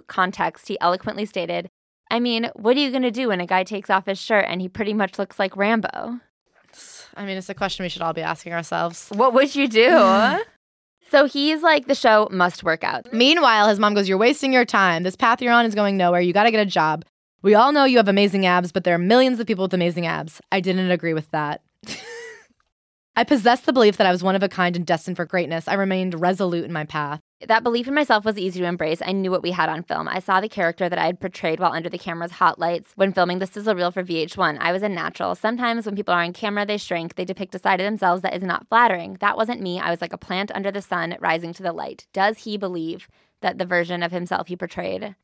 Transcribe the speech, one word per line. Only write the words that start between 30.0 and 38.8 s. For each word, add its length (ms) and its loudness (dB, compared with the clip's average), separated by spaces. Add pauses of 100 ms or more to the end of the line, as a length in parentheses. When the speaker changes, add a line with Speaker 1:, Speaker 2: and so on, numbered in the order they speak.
Speaker 1:
I 120 -4
saw 200 0
the 80 -4
character 400 -2
that 100 -2
I 100 0
had 120 -4
portrayed 400 -4
while 140 0
under 160 -4
the 80 -10
camera's 340 -8
hot 260 2
lights 380 -4
when 160 2
filming 280 2
the 60 -4
sizzle 300 -4
reel 160 -2
for 100 -6
V 180 -4
H 180 -6
one. 240 0
I 100 0
was 100 -2
a 60 -2
natural. 480 -4
Sometimes 500 -4
when 120 -6
people 160 -2
are 100 2
on 80 -4
camera, 340 -4
they 120 -4
shrink. 380 -6
They 100 -6
depict 280 -10
a 60 -10
side 220 0
of 40 -2
themselves 360 0
that 120 -4
is 100 -6
not 260 -4
flattering. 500 2